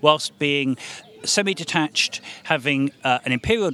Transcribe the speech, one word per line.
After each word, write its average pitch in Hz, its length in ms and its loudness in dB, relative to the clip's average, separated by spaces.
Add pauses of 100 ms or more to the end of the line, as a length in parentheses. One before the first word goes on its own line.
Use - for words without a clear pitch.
whilst 151 380 2
being 143 380 0 (480)
semi-detached, 175 960 -2 (240)
having, 139 460 2 (140)
uh, 127 200 2
an 131 60 -2
imperial, 190 440 0